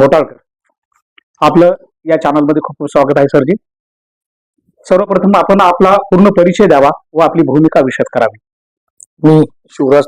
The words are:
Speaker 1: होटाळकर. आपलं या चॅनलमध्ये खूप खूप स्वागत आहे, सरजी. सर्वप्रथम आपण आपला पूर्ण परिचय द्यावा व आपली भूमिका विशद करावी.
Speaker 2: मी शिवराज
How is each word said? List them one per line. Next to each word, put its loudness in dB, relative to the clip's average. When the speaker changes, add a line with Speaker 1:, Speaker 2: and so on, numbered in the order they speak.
Speaker 1:
होटाळकर. 0
आपलं 2
या -2
चॅनलमध्ये -2
खूप -12
खूप -10
स्वागत 0
आहे, 2
सरजी. -2
सर्वप्रथम 0
आपण 0
आपला 2
पूर्ण 0
परिचय 2
द्यावा 2
व -4
आपली 0
भूमिका 0
विशद -2
करावी. -4
Speaker 2:
मी 4
शिवराज 0